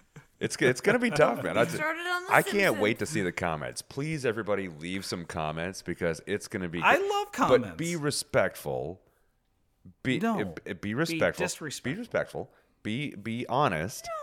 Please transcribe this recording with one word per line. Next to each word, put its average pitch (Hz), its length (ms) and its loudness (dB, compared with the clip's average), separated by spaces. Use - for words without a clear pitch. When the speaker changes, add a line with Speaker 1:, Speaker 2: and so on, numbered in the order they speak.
Speaker 1:
It's - 180 -4
g-, 151 100 4
it's 127 160 4
gonna 220 160 6
be 233 120 2
tough, 151 320 4
man. 82 160 0
Speaker 2:
<laughs> - 0 -
Speaker 1:
I 113 40 8
Speaker 2:
It 170 80 2
Speaker 1:
ju-, - 60 -4
Speaker 2:
started 320 300 -2
on 359 200 -2
The - 60 2
Speaker 1:
I 139 100 8
can't 403 120 0
Speaker 2:
Simpsons. 180 260 4
Speaker 1:
wait 107 180 4
to 101 80 -2
see 104 160 -2
the 87 100 0
comments. 78 500 -4
Please, 147 440 -4
everybody, 101 420 0
leave 90 360 -6
some 90 200 -4
comments 82 580 -4
because 85 440 -2
it's 104 220 -4
gonna 92 200 -4
be 87 140 -4
Speaker 3:
I 214 140 6
Speaker 1:
good. 392 140 0
Speaker 3:
love 403 220 0
Speaker 1:
But - 0 -
Speaker 3:
comments. 123 440 4
Speaker 1:
be 170 200 -4
respectful. 92 1040 -2
Be, 127 160 2
Speaker 3:
No. 220 220 0
Speaker 1:
uh, 107 40 0
b-, 90 220 -10
be 98 80 -6
Speaker 3:
Be 101 200 -4
Speaker 1:
respectful. 156 480 0
Be 185 40 0
Speaker 3:
disrespectful. 156 520 -6
Speaker 1:
respectful. 95 520 -4
Be, 120 320 -4
be 113 340 -6
honest. 110 580 0